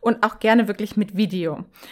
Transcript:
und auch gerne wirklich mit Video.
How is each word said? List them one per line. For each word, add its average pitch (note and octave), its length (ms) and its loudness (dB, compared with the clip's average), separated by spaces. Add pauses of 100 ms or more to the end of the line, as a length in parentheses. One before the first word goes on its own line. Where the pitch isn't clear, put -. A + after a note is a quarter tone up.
und A#3 240 0
auch D#4+ 140 -4
gerne A3 300 4
wirklich G#3 280 -6
mit G3+ 220 -2
Video. F3 480 -2 (260)